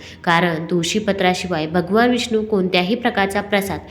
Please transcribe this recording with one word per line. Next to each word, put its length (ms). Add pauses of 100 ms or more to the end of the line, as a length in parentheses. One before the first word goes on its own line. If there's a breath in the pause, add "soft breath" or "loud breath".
(240 loud breath)
कारण 420
तुळशीपत्राशिवाय 1040
भगवान 420
विष्णू 340
कोणत्याही 520
प्रकारचा 460
प्रसाद 380 (120)